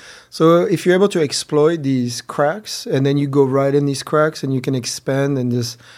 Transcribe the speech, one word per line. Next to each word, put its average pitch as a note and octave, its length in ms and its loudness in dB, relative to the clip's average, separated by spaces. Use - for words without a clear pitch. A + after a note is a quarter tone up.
So E3+ 340 4
if E3+ 220 -2
you're F3+ 100 4
able F#3+ 140 4
to F3+ 120 0
exploit D3+ 600 0
these B2 380 -2
cracks D#3+ 640 -4
and C#3+ 200 0
then C#3 120 2
you C#3+ 100 0
go C#3 180 4
right C3+ 280 0
in C#3+ 120 2
these C#3 180 -4
cracks D#3 400 0
and C3+ 100 -2
you C3 80 -2
can C3+ 140 -2
expand C3+ 640 -4
and B2 140 -2
just, A#2+ 260 -4